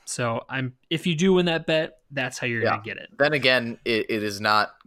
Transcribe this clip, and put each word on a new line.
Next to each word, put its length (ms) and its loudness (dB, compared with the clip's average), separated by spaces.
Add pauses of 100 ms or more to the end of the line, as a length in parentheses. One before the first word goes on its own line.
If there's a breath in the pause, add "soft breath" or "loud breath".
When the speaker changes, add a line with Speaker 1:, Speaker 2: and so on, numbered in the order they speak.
Speaker 1:
So 420 -4
I'm, 240 -6 (160)
if 180 -4
you 80 2
do 200 4
win 120 4
that 200 -2
bet, 320 -2 (120)
that's 280 -6
how 80 -4
you're 160 -2
Speaker 2:
Yeah. 80 2
Speaker 1:
gonna 120 -2
get 140 -10
it. 220 -16
Speaker 2:
Then 160 4
again, 500 2
it, 240 2
it 140 -2
has 180 -4
not 300 2 (160)